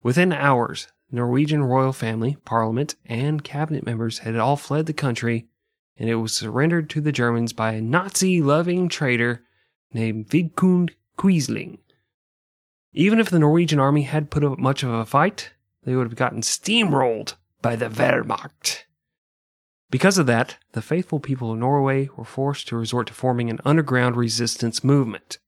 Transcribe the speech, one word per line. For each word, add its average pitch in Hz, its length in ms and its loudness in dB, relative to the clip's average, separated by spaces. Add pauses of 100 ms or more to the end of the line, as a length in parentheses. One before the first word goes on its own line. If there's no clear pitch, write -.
Within 170 300 2
hours, 139 560 0 (220)
Norwegian 135 520 0
royal 131 300 2
family, 113 520 -4
parliament, 113 600 -2
and 143 400 -4
cabinet 151 400 -6
members 113 360 -4
had 113 160 -6
all 131 200 2
fled 151 300 -4
the 160 60 -6
country, 117 540 -2 (500)
and 113 120 -4
it 117 80 0
was 113 160 -4
surrendered 151 580 -2
to 156 100 -4
the 147 120 -2
Germans 117 400 0
by 110 200 -2
a 110 80 -4
Nazi-loving 175 1080 0
traitor 120 560 -2 (480)
named 110 360 -4
Vidkun 180 600 2 (260)
Quisling. 143 640 0 (1120)
Even 208 280 4
if 214 80 2
the 180 100 4
Norwegian 156 400 4
army 143 240 4
had 143 280 -2
put 147 120 0
up 139 160 0
much 131 240 0
of 123 80 -2
a 113 140 -2
fight, 160 480 0 (320)
they 127 100 -4
would 127 120 0
have 117 100 -10
gotten 117 240 -2
steamrolled 135 960 0 (260)
by 117 160 0
the 113 140 -4
Wehrmacht. - 960 -2 (1040)
Because 185 280 2
of 147 80 4
that, 120 300 0 (160)
the 110 100 -6
faithful 160 380 -4
people 123 320 -6
of 113 60 -4
Norway 135 580 0
were 113 80 -14
forced 139 440 -6
to 117 80 -6
resort 117 320 -2
to - 60 -16
forming 120 360 0
an 113 140 -6
underground 131 520 2
resistance 117 680 -2
movement. 131 640 0